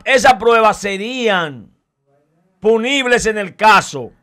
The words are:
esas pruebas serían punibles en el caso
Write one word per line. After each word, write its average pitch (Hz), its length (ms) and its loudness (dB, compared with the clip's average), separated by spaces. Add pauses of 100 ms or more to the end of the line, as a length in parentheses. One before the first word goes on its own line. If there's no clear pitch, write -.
esas 254 300 2
pruebas 220 440 2
serían 196 920 -6 (840)
punibles 240 680 0
en 214 120 -2
el 190 180 -8
caso 160 680 0